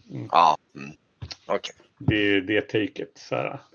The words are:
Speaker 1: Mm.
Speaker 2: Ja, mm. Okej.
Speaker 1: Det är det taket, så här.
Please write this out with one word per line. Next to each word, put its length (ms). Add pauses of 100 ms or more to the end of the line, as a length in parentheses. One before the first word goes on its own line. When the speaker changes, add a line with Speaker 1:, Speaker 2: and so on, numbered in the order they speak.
(120)
Speaker 1:
Mm. 200
Speaker 2:
Ja, 260 (200)
mm. 140 (540)
Okej. 300 (220)
Speaker 1:
Det 180
är 260
det 200
taket, 540
så 200
här. 240 (160)